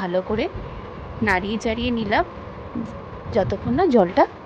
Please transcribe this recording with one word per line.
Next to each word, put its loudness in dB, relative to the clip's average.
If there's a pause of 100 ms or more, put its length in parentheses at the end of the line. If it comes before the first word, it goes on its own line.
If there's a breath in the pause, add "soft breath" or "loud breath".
ভালো 0 (100)
করে 0 (840)
নাড়িয়ে 2
চাড়িয়ে 0
নিলাম 2 (1120)
যতক্ষণ 0
না 6 (100)
জলটা 6 (220)